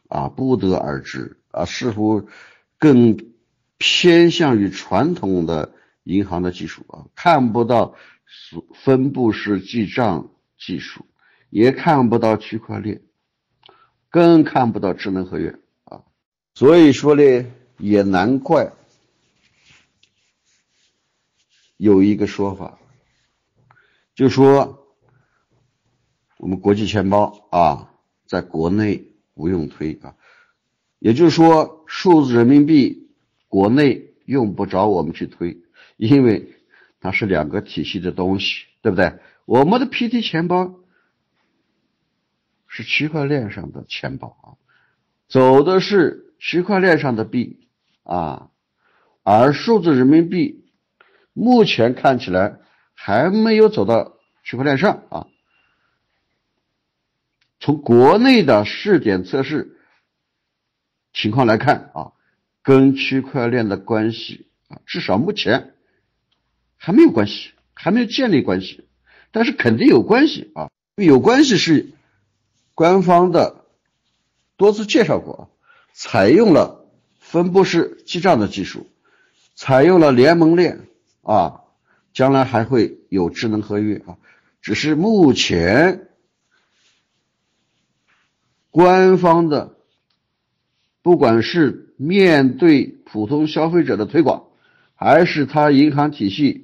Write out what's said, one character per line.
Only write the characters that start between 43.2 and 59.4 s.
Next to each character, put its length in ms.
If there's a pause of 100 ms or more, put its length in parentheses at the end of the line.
链 260
上 220
的 160
钱 280
包 240
啊， 60 (800)
走 360
的 180
是 580
区 220
块 180
链 200
上 180
的 80
币 420 (360)
啊， 460 (760)
而 280
数 300
字 140
人 120
民 220
币 340 (680)
目 320
前 300
看 240
起 120
来 280 (340)
还 360
没 260
有 120
走 160
到 340 (260)
区 120
块 80
链 140
上 320
啊。 180 (2250)
从 220
国 360
内 260
的 200
试 360
点 240
测 200